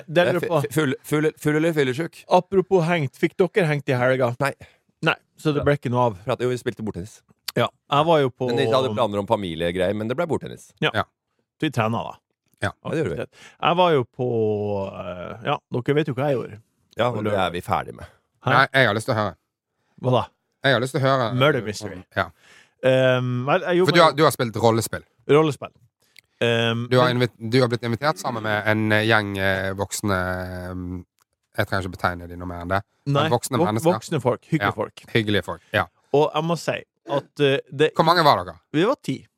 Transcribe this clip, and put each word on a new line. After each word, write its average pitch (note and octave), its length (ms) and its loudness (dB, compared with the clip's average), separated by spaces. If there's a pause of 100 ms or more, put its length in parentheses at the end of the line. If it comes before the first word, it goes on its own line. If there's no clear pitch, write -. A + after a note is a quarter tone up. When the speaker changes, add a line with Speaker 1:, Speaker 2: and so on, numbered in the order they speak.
Speaker 1:
det E3+ 200 2
lurer E3+ 160 0
Speaker 2:
Eh, C#3+ 60 -6
Speaker 1:
på. E3 100 0
Speaker 2:
f-, C#3 100 -2
f-, - 60 -10
full, D3 280 0
full, D3+ 360 0
full D3+ 180 0
eller D#3+ 160 2
fyllesyk? D3 560 -2
Speaker 1:
Apropos F#3 560 4
hengt, E3 320 -2
fikk - 220 0
dere F#3 280 2
hengt D3 220 -2
i C#3 80 2
helga? B2 440 2
Speaker 2:
Nei. C#3 120 0 (500)
Speaker 1:
Nei, D#3+ 120 0 (240)
så D#3 160 0
det C#3+ 80 -2
Speaker 2:
Ja. - 20 -6
Speaker 1:
ble C#3+ 140 4
ikke C3+ 120 -6
noe B2 100 2 (100)
av. F#2 120 -10
Speaker 2:
Pratet A#2 220 -4
jo, B2 60 0
vi B2 80 -4
spilte A#2+ 260 -8
bordtennis. F#2+ 380 -10 (340)
Speaker 1:
Ja, A#2 120 2 (220)
jeg C#3+ 160 2
var D#3+ 140 4
jo C3 100 2
på - 180 -6
Speaker 2:
Men A#2+ 80 -2
de B2+ 120 0
hadde C3 260 2
planer G#2+ 240 0
om G2+ 80 -4
familiegreier, F2+ 720 0
men G#2+ 120 -6
det B2+ 80 -4
ble F3 100 -4
bordtennis. F2+ 540 -8
Speaker 1:
Ja. D#3 120 0
Speaker 3:
Ja. G#2+ 120 -2 (560)
Speaker 1:
Vi D3+ 100 0
trener A2 340 -2
da. - 140 -14 (440)
Speaker 3:
Ja. G2+ 100 -4 (120)
Speaker 2:
Ja, - 60 -10
det D3 80 -4
gjorde G2 180 -4
vi. - 100 -8 (360)
Speaker 1:
Jeg E3 140 2
var F3 160 4
jo C3 120 2
på, B2+ 240 -6 (640)
eh, F2+ 540 -12
ja, C#3+ 120 -2 (140)
dere B2+ 220 -2
vet D3 140 0
jo C3+ 60 -6
hva C3+ 140 -4
jeg C#3 80 0
gjorde. G2+ 240 -10 (380)
Speaker 2:
Ja, A#2 120 2
Speaker 1:
På A#2+ 60 -6
Speaker 2:
men A2 80 -4
det G#2+ 80 0
Speaker 1:
lørdag. F#2+ 140 0
Speaker 2:
er E2+ 60 -2
vi F2 80 -6
ferdig C2+ 360 -2
med. - 80 -16 (400)
Speaker 1:
Hæ? C3 80 0
Speaker 3:
Nei, C3 220 4
jeg C3+ 120 4
har G2+ 80 2
lyst A2 140 -4
til B2+ 60 -2
å A2 40 0
høre. G2+ 160 -4 (680)
Speaker 1:
Hva B2+ 100 -2
da? A#2 120 2 (400)
Speaker 3:
Jeg C3+ 100 4
har A2 60 2
lyst C3 120 -4
til D3+ 80 -4
å C3 80 0
høre. B2+ 260 0
Speaker 1:
Murder C3+ 280 2
mystery. G#2 400 -10 (140)
Speaker 3:
Ja. F#2 120 0 (560)
Speaker 1:
Ehm, B2+ 640 2
vel, D#3+ 160 2
jeg F3+ 160 0
gjorde F3+ 80 4
Speaker 3:
For D3+ 80 2
du E3+ 80 6
har, D#3+ 80 6
Speaker 1:
meg C#3+ 60 -4
Speaker 3:
du D3 80 2
har C#3+ 100 6
spilt A2+ 240 -4
rollespill. A2 460 2 (260)
Speaker 1:
rollespill. D3 400 2 (720)
Ehm, A#2 500 0
Speaker 3:
Du B2+ 80 4
har B2 160 6
Speaker 1:
men B2 60 0
Speaker 3:
invit-, A2+ 320 -4
du C3 80 4
har B2+ 80 4
blitt A#2 160 -4
invitert B2+ 340 -2
sammen A#2+ 240 -8
med G#2+ 240 -2
en, G#2+ 260 0
eh, G#2+ 140 2
gjeng, G2+ 320 2
eh, F#2+ 360 -2
voksne, F#2 960 -4
ehm, F2+ 340 -10 (520)
jeg A2 120 -2
trenger F#2+ 180 -4
ikke F2 100 -10
betegne F2 320 -6
de F2 80 -14
noe F2+ 120 -12
mer F2 140 -10
enn F2 60 -10
det. F#2+ 140 0 (240)
Men C#3+ 80 0
Speaker 1:
Nei, D3 160 0
Speaker 3:
voksne B2 280 -2
Speaker 1:
vok-, F3 100 4
Speaker 3:
mennesker. D#3+ 240 2
Speaker 1:
voksne - 280 -4
folk, A#2+ 220 -2
hyggelige C#3 240 -2
Speaker 3:
Ja, G2+ 60 4
Speaker 1:
folk. - 220 -6 (200)
Speaker 3:
hyggelige G#2+ 300 2
folk, E2 160 -10 (120)
ja. F#2+ 140 0 (260)
Speaker 1:
Og D3 220 4
jeg D3+ 100 -2
må E3 140 -2
si... - 240 -6 (260)
At, - 320 -4
eh, C#3 180 2 (140)
det D3 220 0
Speaker 3:
Hvor E3+ 100 2
mange E3 200 4
var A2 200 4
dere? E2+ 140 -14 (140)
Speaker 1:
Vi D3+ 120 2
var B3+ 120 0
ti. C3+ 300 -8 (120)